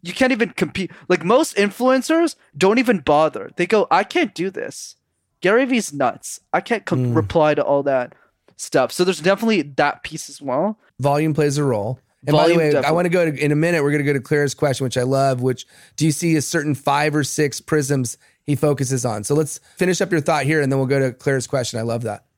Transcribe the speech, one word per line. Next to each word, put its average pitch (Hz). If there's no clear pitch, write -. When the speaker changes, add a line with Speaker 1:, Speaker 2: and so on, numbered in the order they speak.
Speaker 1:
You 175
can't 254
even 214
compete. 170
Like, 170
most 247
influencers 254
don't 190
even 240
bother. 147
They 175
go, 208
"I 185
can't 330
do 185
this. -
Gary 226
Vee's 240
nuts. 131
I -
can't 220
com- 127
Speaker 2:
Mm. 120
Speaker 1:
reply 151
to 147
all 143
that 131
stuff." 131
So 180
there's 180
definitely 196
that 143
piece -
as 143
well. 147
Speaker 2:
Volume 147
plays 147
a 147
role. 117
And 143
by 151
the 170
Speaker 1:
Volume 175
Speaker 2:
way, 156
I -
Speaker 1:
definitely. 143
Speaker 2:
wanna 180
go 170
to, 143
in 147
a 147
minute, 165
we're 143
gonna 147
go 143
to 135
Claire's 143
question, 139
which 123
I 123
love, 135
which, 127
do -
you 160
see 160
a 143
certain 151
five 143
or 151
six -
prisms 139
he 147
focuses 135
on? 107
So 143
let's 151
finish 180
up 190
your 165
thought 147
here, 156
and 135
then 135
we'll 131
go 139
to 131
Claire's 135
question. 123
I 113
love 117
that. 104